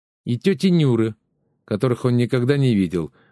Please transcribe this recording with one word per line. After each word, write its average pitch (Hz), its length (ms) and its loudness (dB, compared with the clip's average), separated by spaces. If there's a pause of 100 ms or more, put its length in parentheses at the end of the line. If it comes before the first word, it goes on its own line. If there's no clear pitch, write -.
(260)
и 123 120 -2
тёти 190 300 0
Нюры, 127 480 0 (500)
которых 117 400 -2
он 123 120 0
никогда 123 400 0
не 127 180 2
видел. 87 360 -2 (200)